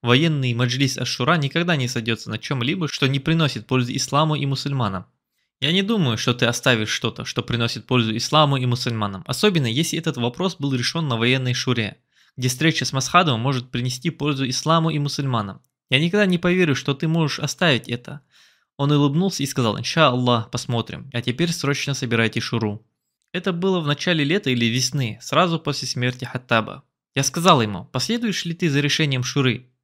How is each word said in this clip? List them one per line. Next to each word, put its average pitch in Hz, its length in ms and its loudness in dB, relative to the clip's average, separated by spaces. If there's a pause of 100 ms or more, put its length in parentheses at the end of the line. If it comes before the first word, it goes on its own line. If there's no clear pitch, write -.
военный 131 520 2
маджлис 123 440 0
аш-шура 139 400 0
никогда 165 400 0
не 127 100 -2
сойдётся 117 420 -4
на 107 100 -6
чём-либо, 147 500 -2
что - 180 0
не 139 120 0
приносит 160 480 0
пользы 127 280 0
исламу 151 400 0
и 139 100 -2
мусульманам. 127 600 -2 (540)
Я 143 120 0
не 190 100 4
думаю, 190 380 2
что 123 160 0
ты 123 100 0
оставишь 117 440 2
что-то, - 360 -4
что - 160 -6
приносит 117 460 -4
пользу 113 280 2
исламу 143 420 2
и 127 100 0
мусульманам, 110 580 -2
особенно 170 400 2
если 139 320 -2
этот 160 200 -4
вопрос 127 420 -2
был 139 160 -2
решён 147 320 -2
на 120 100 -2
военной 127 380 2
шуре, 113 420 -2 (400)
где 127 100 -2
встреча 143 380 0
с - 80 -4
Масхадом 135 460 2
может 127 320 -2
принести 127 400 -4
пользу 135 360 -2
исламу 160 440 2
и 151 80 -2
мусульманам. 131 640 -4 (280)
Я 131 100 4
никогда 190 280 4
не 180 100 2
поверю, 175 380 2
что - 180 -2
ты 156 140 -2
можешь 160 320 0
оставить 143 500 0
это". 123 320 -8 (560)
Он 139 140 2
улыбнулся 147 500 2
и 139 60 -2
сказал: 117 320 0
"Иншааллах, 123 720 2
посмотрим. - 600 -6
А 120 120 -4
теперь 160 280 -2
срочно 139 440 -2
собирайте 113 440 0
шуру". 107 460 -4 (480)
Это 180 180 -2
было 180 280 0
в 151 80 -2
начале 151 360 0
лета 143 280 0
или 117 160 2
весны, 123 560 -2
сразу 165 340 2
после 143 300 -6
смерти 123 360 -4
Хаттаба. 117 600 -2 (320)
Я 135 80 0
сказал 165 400 4
ему: 104 280 -6
"Последуешь 220 540 -4
ли 170 80 -6
ты 170 160 -2
за 139 100 0
решением 143 440 0
шуры? 127 480 0 (120)